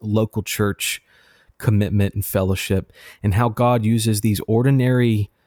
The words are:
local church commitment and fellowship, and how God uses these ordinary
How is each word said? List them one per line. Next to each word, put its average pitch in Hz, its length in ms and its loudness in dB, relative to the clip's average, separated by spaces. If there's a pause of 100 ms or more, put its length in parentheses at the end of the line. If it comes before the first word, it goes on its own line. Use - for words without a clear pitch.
local 107 400 -2
church - 600 -4 (560)
commitment 104 560 0
and 104 100 -6
fellowship, 95 680 -2 (300)
and 101 140 0
how 120 120 2
God 117 380 0
uses 110 360 0
these 107 260 0
ordinary 123 840 2 (180)